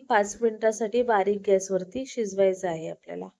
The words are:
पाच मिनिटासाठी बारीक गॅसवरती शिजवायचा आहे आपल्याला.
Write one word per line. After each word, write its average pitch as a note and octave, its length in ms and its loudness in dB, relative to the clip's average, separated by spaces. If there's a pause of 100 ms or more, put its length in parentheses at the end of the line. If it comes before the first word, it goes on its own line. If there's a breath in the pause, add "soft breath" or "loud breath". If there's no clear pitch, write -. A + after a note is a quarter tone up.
पाच G#3 340 2
मिनिटासाठी A3 600 0
बारीक G#3 460 2
गॅसवरती F#3+ 580 0
शिजवायचा F#3+ 640 0
आहे D#3+ 180 -8
आपल्याला. F3 400 -12 (120)